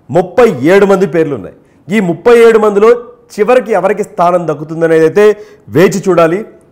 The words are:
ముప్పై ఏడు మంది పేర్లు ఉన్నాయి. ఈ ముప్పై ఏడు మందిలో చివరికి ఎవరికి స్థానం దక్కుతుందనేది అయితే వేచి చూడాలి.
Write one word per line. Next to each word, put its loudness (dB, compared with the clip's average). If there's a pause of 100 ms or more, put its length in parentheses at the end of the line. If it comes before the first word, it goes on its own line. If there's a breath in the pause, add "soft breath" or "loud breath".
(100)
ముప్పై 0 (260)
ఏడు 4
మంది 0
పేర్లు -4
ఉన్నాయి. -14 (400 soft breath)
ఈ 0
ముప్పై 0 (120)
ఏడు 4
మందిలో 2 (460)
చివరికి -2
ఎవరికి -2
స్థానం -2
దక్కుతుందనేది -2
అయితే 2 (320 loud breath)
వేచి 0
చూడాలి. 0 (260)